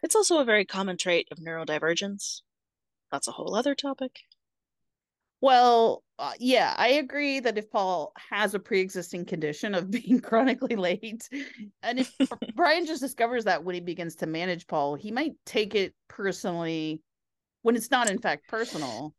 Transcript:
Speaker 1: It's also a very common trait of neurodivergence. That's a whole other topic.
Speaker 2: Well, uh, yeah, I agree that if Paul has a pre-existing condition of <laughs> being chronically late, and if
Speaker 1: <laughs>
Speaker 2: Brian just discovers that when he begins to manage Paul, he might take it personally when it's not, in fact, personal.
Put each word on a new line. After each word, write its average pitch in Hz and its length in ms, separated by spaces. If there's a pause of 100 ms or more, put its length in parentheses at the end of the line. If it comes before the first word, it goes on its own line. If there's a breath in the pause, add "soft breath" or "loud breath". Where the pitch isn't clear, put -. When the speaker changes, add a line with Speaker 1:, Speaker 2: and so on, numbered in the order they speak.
Speaker 1:
It's 320 120
also 370 240
a 269 60
very 214 200
common 190 320
trait 170 340
of 151 80
neurodivergence. 165 1000 (720)
That's - 160
a - 40
whole - 240
other 254 200
topic. 269 440 (1200)
Speaker 2:
Well, 240 640 (160)
uh, 131 200
yeah, 233 380
I 226 120
agree 277 500
that 233 180
if 208 140
Paul 185 400 (180)
has 208 240
a 202 60
pre-existing 185 680
condition 170 480
of 185 180
<laughs> - 0
being 240 280
chronically 247 560
late, 202 520 (540 loud breath)
and 247 180
if 254 200
Speaker 1:
<laughs> 240 360
Speaker 2:
Brian 330 300
just 311 160
discovers 240 440
that 170 180
when 180 120
he 180 60
begins 170 360
to 165 100
manage 170 400
Paul, 147 280
he 208 160
might 277 220 (120)
take 214 300
it 190 180 (160)
personally 165 880 (640)
when 233 160
it's - 140
not, 247 180
in 190 100
fact, 151 300
personal. 156 680